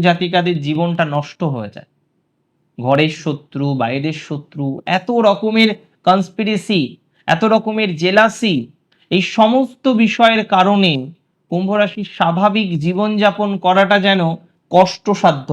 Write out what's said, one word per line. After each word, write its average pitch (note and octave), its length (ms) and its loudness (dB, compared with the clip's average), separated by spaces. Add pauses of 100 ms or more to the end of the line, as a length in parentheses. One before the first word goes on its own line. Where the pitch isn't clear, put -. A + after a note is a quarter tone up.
জাতিকাদের F3 580 0
জীবনটা E3+ 380 -2 (120)
নষ্ট D3 280 -6
হয়ে A#2+ 320 -4
যায়। - 140 -20 (880)
ঘরের C#3 360 0 (100)
শত্রু, C#3+ 420 -6 (160)
বাইরের C#3 360 -4 (100)
শত্রু, D3 380 -10 (320)
এত F#3 120 -10 (180)
রকমের G#3+ 420 2 (380)
কনস্পিরেসি, G3 760 0 (460)
এত E3 160 0 (100)
রকমের A3 360 0 (120)
জেলাসি, G#3 540 2 (600)
এই F#3 60 2 (160)
সমস্ত A#3+ 480 2 (160)
বিষয়ের A3+ 440 2
কারণে F#3+ 460 2 (580)
কুম্ভ F#3 220 -4
রাশির G#3 460 -2
স্বাভাবিক G3 520 0 (140)
জীবনযাপন G3+ 640 0 (160)
করাটা F#3+ 320 4 (100)
যেন F#3+ 140 4 (520)
কষ্টসাধ্য F3+ 800 2